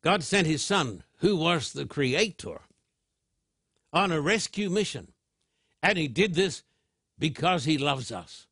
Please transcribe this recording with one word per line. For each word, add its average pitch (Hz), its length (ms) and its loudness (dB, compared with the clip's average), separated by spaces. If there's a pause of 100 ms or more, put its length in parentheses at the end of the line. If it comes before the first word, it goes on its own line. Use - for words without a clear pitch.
God 185 200 2
sent 185 240 2
his 156 160 -2
son, 139 400 -2 (160)
who 196 180 2
was 165 360 0
the 139 140 -8
creator, 143 760 -2 (1300)
on 180 200 2
a 156 80 2
rescue 190 500 0
mission. 180 420 -4 (720)
And 190 160 2
he 156 100 0
did 175 260 2
this 175 280 0 (560)
because 160 460 0
he 156 120 2
loves 135 360 -2
us. - 400 -14